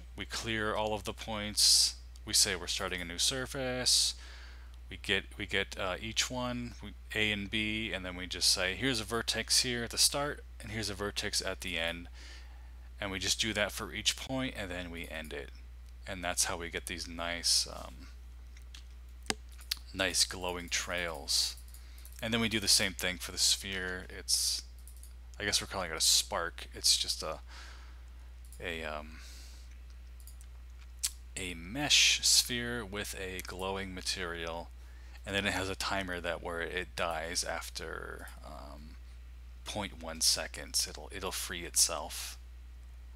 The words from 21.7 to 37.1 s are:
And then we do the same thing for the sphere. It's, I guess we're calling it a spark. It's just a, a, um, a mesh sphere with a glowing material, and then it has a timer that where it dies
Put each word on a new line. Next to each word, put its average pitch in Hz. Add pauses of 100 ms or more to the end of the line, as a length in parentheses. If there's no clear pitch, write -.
And 113
then 113
we 113
do 110
the 98
same 98
thing 90
for -
the 92
sphere. 92
It's, - (760)
I 104
guess 104
we're 104
calling 92
it 80
a 78
spark. -
It's -
just -
a, 78 (1200)
a, 85
um, 78 (2250)
a 90
mesh 107
sphere 120
with 101
a 92
glowing 95
material, 85 (560)
and 98
then 98
it 90
has 92
a 95
timer 90
that 85
where 85
it 87
dies 85